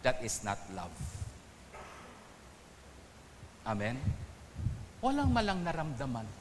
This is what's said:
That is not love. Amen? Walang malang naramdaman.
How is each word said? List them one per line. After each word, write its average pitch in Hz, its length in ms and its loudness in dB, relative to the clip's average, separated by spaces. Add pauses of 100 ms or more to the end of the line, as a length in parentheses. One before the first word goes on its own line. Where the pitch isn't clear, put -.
That 127 200 6
is - 200 -2
not 101 160 2 (160)
love. 87 220 -6 (2750)
Amen? 110 320 2 (1040)
Walang 277 260 6
malang 208 320 6
naramdaman. 139 640 2 (160)